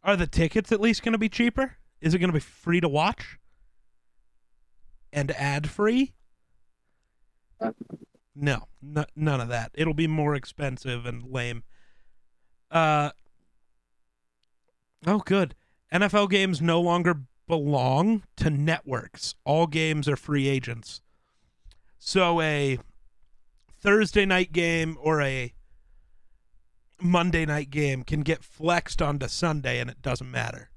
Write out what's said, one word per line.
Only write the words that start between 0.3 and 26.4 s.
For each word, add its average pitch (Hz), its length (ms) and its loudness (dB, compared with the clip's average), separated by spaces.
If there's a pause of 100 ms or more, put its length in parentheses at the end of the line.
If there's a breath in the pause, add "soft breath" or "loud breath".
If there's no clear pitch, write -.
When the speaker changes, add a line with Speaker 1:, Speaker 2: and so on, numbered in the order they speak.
Speaker 1:
at 214 100 2
least 220 220 2
gonna 226 160 0
be 220 100 0
cheaper? 247 480 0 (240)
Is 160 140 2
it 190 60 2
gonna 180 120 2
be 156 60 0
free - 420 -2
to 165 80 0
watch? 156 480 -2 (1800)
And 143 200 -2
ad-free? 151 800 0 (1500)
Speaker 2:
Uh. 226 120 -4 (640)
Speaker 1:
No, 143 320 -4 (120)
n-, 151 260 -6 (100)
none 147 240 0
of 117 80 -8
that. 117 260 -6
It'll 156 200 -2
be 160 120 0
more 151 300 0
expensive 131 680 -8
and 120 200 -10
lame. 120 400 -8 (1040)
Uh, 151 400 2 (2000)
oh, 202 120 2
good. 190 380 0 (340)
N 180 140 0
F 202 100 0
L 208 120 4
games 190 360 0
no 170 180 4
longer 175 420 2 (240)
belong 147 760 2 (140)
to 160 140 2
networks. 143 840 -4 (100)
All 160 220 4
games 151 420 0
are 143 80 0
free 143 320 -2
agents. 120 520 -6 (1000)
So 170 420 2
a 143 380 0 (1000)
Thursday 202 440 4
night 185 260 2
game 165 500 0
or 151 200 2
a 131 320 -2 (1500)